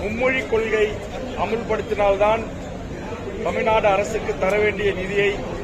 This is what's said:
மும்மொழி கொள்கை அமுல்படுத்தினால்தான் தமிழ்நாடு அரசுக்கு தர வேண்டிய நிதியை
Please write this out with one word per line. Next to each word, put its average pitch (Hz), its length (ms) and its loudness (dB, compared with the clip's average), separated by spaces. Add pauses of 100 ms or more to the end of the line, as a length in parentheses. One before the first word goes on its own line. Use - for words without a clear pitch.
மும்மொழி 254 440 0
கொள்கை 220 420 2 (500)
அமுல்படுத்தினால்தான் 208 1000 2 (1040)
தமிழ்நாடு 220 420 2
அரசுக்கு 202 540 2
தர 196 180 2
வேண்டிய 202 340 2
நிதியை 190 420 0 (300)